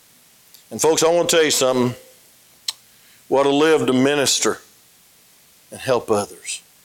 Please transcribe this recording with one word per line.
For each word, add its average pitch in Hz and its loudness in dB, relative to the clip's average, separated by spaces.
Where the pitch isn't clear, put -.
And 113 -12
folks, 156 2
I 160 2
want 170 0
to 170 2
tell 160 4
you 143 0
something. 127 0
We 131 2
ought 139 2
to 139 2
live 147 2
to 127 0
minister 127 0
and 104 -18
help 123 -2
others. - -6